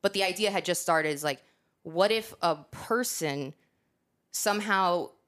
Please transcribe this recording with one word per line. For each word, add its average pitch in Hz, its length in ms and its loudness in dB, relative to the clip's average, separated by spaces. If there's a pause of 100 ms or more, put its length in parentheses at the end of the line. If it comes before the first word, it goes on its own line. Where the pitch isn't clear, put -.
But 196 120 2
the 190 100 2
idea 202 280 0
had 185 120 0
just 175 200 0
started 156 260 2
is, 147 140 -4
like, 143 180 -2 (420)
what 175 280 2
if 220 300 -2
a 165 140 2 (160)
person 156 800 -4 (800)
somehow 196 800 0 (180)